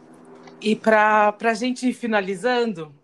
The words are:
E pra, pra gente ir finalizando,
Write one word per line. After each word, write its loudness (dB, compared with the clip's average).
E 2
pra, 2
pra -2
gente -4
ir 2
finalizando, -2